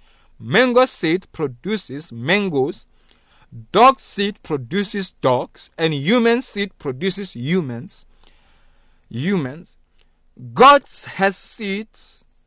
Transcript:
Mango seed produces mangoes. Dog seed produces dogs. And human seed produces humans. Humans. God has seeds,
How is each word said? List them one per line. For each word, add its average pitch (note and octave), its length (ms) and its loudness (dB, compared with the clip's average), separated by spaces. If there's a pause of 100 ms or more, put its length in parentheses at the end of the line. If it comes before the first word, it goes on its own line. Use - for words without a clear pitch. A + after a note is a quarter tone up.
(380)
Mango A#3+ 480 4
seed F3 480 -2
produces D3 800 -6
mangoes. D#3 720 -2 (840)
Dog B3 280 6
seed - 440 -4
produces C3 680 -4
dogs. - 680 -2
And D#3+ 160 0
human A#3 480 2
seed G3+ 360 -6
produces F3+ 580 -6
humans. B2+ 720 -4 (1040)
Humans. D#3 680 -6 (760)
God C#4 300 8 (320)
has G3 200 0
seeds, - 880 -10 (240)